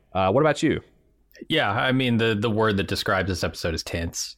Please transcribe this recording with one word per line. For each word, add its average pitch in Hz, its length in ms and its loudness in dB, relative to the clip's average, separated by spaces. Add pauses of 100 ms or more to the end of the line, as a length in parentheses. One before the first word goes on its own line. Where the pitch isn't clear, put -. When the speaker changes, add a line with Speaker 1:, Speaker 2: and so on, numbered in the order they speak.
(120)
Speaker 1:
Uh, 95 180 2
what 127 120 4
about 151 200 2
you? 131 200 0 (680)
Speaker 2:
Yeah, 139 200 2
I 131 220 0
mean, 127 240 2
the, 113 180 2
the 104 140 0
word 107 300 2
that 98 100 -2
describes 95 400 0
this 95 160 -2
episode 85 300 -4
is 80 80 -4
tense - 560 -6